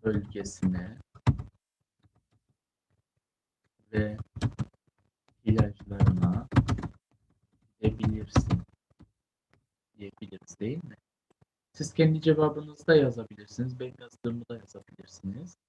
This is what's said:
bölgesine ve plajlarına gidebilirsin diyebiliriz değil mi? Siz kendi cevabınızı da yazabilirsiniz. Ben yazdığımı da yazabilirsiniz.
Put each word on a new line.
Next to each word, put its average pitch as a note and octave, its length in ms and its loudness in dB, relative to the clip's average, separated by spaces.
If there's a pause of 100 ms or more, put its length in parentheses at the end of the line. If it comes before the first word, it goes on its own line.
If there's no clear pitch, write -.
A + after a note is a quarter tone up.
bölgesine G2 920 -4 (3000)
ve G#2+ 240 -2 (1300)
plajlarına G2+ 1040 2 (1300)
gidebilirsin - 800 0 (1400)
diyebiliriz G2 600 -16
değil C3 240 -4
mi? A2+ 120 -16 (760)
Siz - 200 -8
kendi D#3 280 4
cevabınızı D3+ 680 2
da E3 80 8
yazabilirsiniz. A#2+ 840 0
Ben B2+ 200 -10
yazdığımı A#2+ 500 -8
da A#2 80 -12
yazabilirsiniz. G#2 1000 -16 (120)